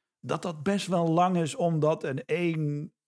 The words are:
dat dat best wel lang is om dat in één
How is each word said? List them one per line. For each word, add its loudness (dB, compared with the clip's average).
dat -4
dat -8
best -2
wel 2
lang 4
is 0
om 0
dat 2
in -4
één -2